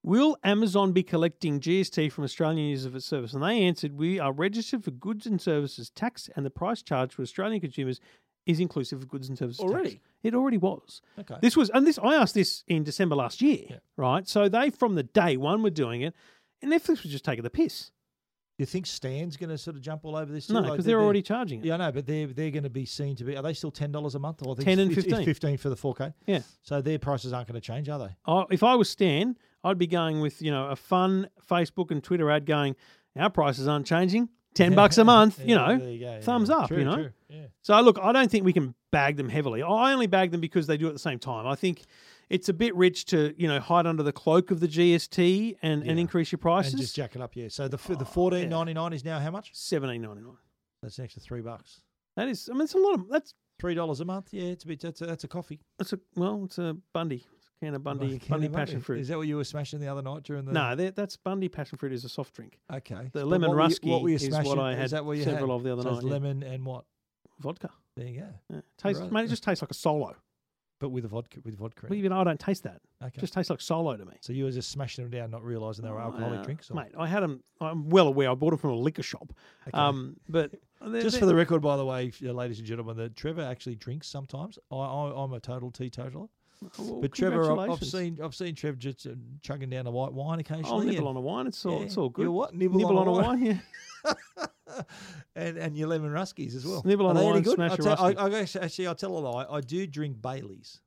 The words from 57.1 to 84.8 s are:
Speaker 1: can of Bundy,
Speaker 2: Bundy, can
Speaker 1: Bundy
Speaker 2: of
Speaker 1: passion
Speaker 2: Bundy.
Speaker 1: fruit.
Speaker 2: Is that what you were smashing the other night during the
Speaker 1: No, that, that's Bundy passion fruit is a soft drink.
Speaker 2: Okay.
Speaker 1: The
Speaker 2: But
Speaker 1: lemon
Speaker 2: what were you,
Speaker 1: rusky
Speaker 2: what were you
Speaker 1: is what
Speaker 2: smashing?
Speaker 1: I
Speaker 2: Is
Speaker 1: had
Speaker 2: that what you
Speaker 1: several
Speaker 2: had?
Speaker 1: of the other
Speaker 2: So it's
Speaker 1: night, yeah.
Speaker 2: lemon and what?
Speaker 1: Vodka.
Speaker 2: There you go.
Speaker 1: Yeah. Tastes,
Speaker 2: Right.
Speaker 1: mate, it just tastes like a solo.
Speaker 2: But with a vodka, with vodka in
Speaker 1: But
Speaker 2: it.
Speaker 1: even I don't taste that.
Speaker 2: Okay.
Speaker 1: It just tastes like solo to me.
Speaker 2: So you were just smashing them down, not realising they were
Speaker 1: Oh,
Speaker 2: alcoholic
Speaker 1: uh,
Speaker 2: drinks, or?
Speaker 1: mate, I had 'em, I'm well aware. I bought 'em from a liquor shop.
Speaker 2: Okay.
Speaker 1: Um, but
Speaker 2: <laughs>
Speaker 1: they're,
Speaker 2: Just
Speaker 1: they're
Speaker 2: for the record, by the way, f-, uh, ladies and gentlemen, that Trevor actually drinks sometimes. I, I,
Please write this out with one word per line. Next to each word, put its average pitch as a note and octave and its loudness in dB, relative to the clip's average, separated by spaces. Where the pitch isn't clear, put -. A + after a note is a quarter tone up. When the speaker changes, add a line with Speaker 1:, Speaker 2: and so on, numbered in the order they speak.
Speaker 1:
can D3+ -6
of C3+ -8
Bundy, C3+ -6
Speaker 2:
Bundy, C3+ -4
can - -12
Speaker 1:
Bundy D3+ 0
Speaker 2:
of D3 -6
Speaker 1:
passion D3+ -4
Speaker 2:
Bundy. A#2+ -6
Speaker 1:
fruit. B2 -4
Speaker 2:
Is B2+ -6
that E3 -4
what D#3 -4
you D3 -4
were C#3+ -4
smashing D3 -10
the C#3+ -8
other C#3 -8
night C#3 -10
during C#3 -8
the C3+ -4
Speaker 1:
No, C3 0
that, F#3 -2
that's G3+ -6
Bundy F#3+ -4
passion D3+ -10
fruit C3+ -6
is B2 -8
a B2 -12
soft - -10
drink. - -20
Speaker 2:
Okay. C3 -12
Speaker 1:
The D3 -4
Speaker 2:
But C#3 -4
Speaker 1:
lemon E3+ 4
Speaker 2:
what D3 4
were D#3 4
you, E3 6
Speaker 1:
rusky E3 -2
Speaker 2:
what E3 2
were F3 2
you D#3 2
Speaker 1:
is C3 -2
what D3+ 0
Speaker 2:
smashing? C#3 2
Speaker 1:
I C3 0
Speaker 2:
Is B2 -4
Speaker 1:
had C3 -2
Speaker 2:
that D3+ -4
what D3 -4
you D3 -2
Speaker 1:
several C#3 -2
Speaker 2:
had? B2+ 0
Speaker 1:
of A#2+ -4
the B2+ -2
other B2 -4
Speaker 2:
So B2+ -2
it's A#2+ -4
Speaker 1:
night, - -6
yeah. C#3+ -2
Speaker 2:
lemon C#3 -4
and C3 -10
what? B2+ -12
Speaker 1:
Vodka. C#3+ -10
Speaker 2:
There A#2+ -12
you B2 -12
go. G3+ -14
Speaker 1:
Yeah. D3 -10
Tastes, G3 -4
Speaker 2:
Right. F#3 -8
Speaker 1:
mate, A3 0
it A3+ -6
just A#3 -4
tastes F#3+ -2
like - -10
a - -10
solo. D3+ -2
Speaker 2:
But C#3 -8
with B2 -6
a - -10
vodka, A#2 -10
with A2 -14
vodka A2+ -14
in - -16
Speaker 1:
But G3 -4
Speaker 2:
it. G#3 -4
Speaker 1:
even F#3+ 0
I F#3 2
don't D#3+ 0
taste - -4
that. - -14
Speaker 2:
Okay. B2+ -10
Speaker 1:
It - -14
just - -6
tastes F#3 -4
like D3+ -4
solo D#3+ -2
to G2 -16
me. F#2 -20
Speaker 2:
So B2+ -10
you C3+ -2
were C3+ -2
just B2 -6
smashing C3 -10
them A#2+ -12
down, A#2 -10
not A2+ -12
realising A2 -8
they A2 -8
were G#2+ -8
Speaker 1:
Oh, - -8
Speaker 2:
alcoholic A2+ -6
Speaker 1:
uh, - -12
Speaker 2:
drinks, D3 -12
or? - -10
Speaker 1:
mate, B2+ -10
I E3 -4
had F#3+ 0
'em, D3 -4
I'm D#3 -6
well E3+ 8
aware. C3+ 2
I B2+ 2
bought D3+ 2
'em D#3 0
from C#3 -2
a A#2 -2
liquor D3+ -2
shop. - -12
Speaker 2:
Okay. C3+ -12
Speaker 1:
Um, C#3 0
but D#3 0
Speaker 2:
<laughs> - -20
Speaker 1:
they're, A3+ -6
Speaker 2:
Just A3 0
Speaker 1:
they're B3 -2
Speaker 2:
for G3+ 6
the E3+ 6
record, E3 4
by C#3+ 0
the C3+ -2
way, B2+ -4
f-, - -14
uh, B2+ -6
ladies B2 -6
and A2+ -12
gentlemen, A2+ -8
that A2+ -8
Trevor D#3+ -8
actually B2+ -10
drinks B2+ -12
sometimes. C#3+ -12
I, C3 -10
I, C#3 -6